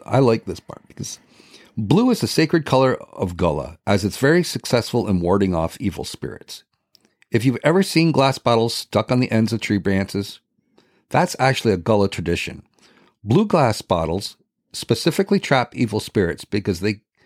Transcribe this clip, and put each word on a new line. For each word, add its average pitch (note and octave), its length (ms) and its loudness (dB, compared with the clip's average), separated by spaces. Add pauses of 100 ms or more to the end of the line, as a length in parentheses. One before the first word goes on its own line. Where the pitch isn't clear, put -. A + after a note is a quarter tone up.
I A#2+ 140 0
like A#2 260 2
this F2 140 -8
part - 280 -20
because - 300 -14 (580)
blue D#3 360 2
is A3+ 100 0
the A2 60 -2
sacred D#3 380 0
color C3 300 2 (180)
of F2+ 220 -4
Gullah, D#2+ 520 -2
as G2 180 0
it's G2 120 -4
very E3 260 4
successful - 680 -2
in F#2 120 2
warding F#2+ 340 2
off E2 240 -2
evil - 260 -6
spirits. - 580 -14 (680)
If A2 120 2
you've B2 200 2
ever E3+ 180 4
seen E3 300 4
glass C3+ 260 2
bottles A#2 380 0
stuck - 360 -2
on B2 80 2
the B2+ 120 0
ends A2 200 2
of A2+ 100 -2
tree G#2 180 0
branches, G2 600 -2 (720)
that's E3+ 300 0
actually B2+ 340 2
a F#2 40 0
Gullah G2+ 320 2
tradition. E2+ 520 -6 (640)
Blue C3 240 2
glass C#3 340 2
bottles E2+ 560 -2 (340)
specifically - 680 -2
trap B2+ 360 -2
evil G#2+ 240 -2
spirits F2 460 -4
because F#2+ 360 -4
they, G2+ 200 -4 (240)